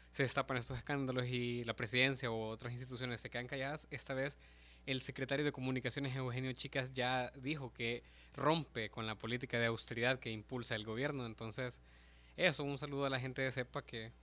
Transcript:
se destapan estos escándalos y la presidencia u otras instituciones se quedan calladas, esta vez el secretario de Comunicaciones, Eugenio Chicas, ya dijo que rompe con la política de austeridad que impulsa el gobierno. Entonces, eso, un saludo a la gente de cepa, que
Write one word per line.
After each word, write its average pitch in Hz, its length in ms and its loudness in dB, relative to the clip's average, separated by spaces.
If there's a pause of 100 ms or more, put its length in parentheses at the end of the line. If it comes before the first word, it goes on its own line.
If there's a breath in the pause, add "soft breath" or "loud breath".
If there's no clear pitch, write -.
(120)
se 143 120 4
destapan 131 340 2
estos 123 200 -2
escándalos 127 500 0
y 120 360 0
la 113 120 -2
presidencia 123 560 4
u 113 40 0
otras 110 380 -2
instituciones 123 480 -4
se 117 80 -6
quedan 123 180 -4
calladas, 139 440 -2
esta 135 220 -4
vez 135 240 0 (500 loud breath)
el 131 140 2
secretario 139 440 2
de 143 60 4
Comunicaciones, 131 640 0
Eugenio 131 380 0
Chicas, 131 400 -2
ya 127 460 2
dijo 135 320 -4
que 120 320 0 (300 loud breath)
rompe 135 560 2
con 113 160 -4
la 110 120 0
política 120 420 -2
de 117 80 6
austeridad 120 520 2
que 117 120 -6
impulsa 113 440 -4
el 107 100 -2
gobierno. 127 420 -2
Entonces, 113 540 -6 (540 loud breath)
eso, 156 280 2
un 143 160 -2
saludo 143 260 -2
a 135 60 2
la 131 80 2
gente 131 240 -2
de 131 80 2
cepa, 131 340 -4
que 113 260 -8 (120)